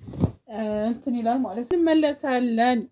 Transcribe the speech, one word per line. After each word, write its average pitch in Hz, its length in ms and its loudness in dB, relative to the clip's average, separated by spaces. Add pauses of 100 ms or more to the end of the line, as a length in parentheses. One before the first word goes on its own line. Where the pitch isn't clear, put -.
(460)
እ፣ 220 120 -10 (280)
እንትን 240 280 -4
ይላል 233 260 0
ማለት 226 240 -6
ነው። 302 100 -2
እንመለሳለን። 269 1040 2 (120)